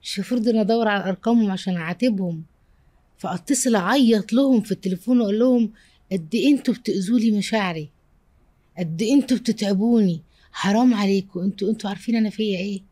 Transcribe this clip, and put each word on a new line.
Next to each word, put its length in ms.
مش 160
المفروض 300
إن 100
أدور 300
على 200
أرقامهم 420
عشان 260
أعاتبهم، 640
فأتصل 560
أعيط 580
لهم 280
في 120
التليفون 480
وأقول 180
لهم: 340
"قد 220
إيه 180
أنتوا 220
بتأذوا 440
لي 120
مشاعري، 580
قد 240
إيه 120
أنتوا 220
بتتعبوني، 840
حرام 420
عليكم، 460
أنتوا، 300
أنتوا 200
عارفين 260
أنا 140
فيا 280
إيه؟ 220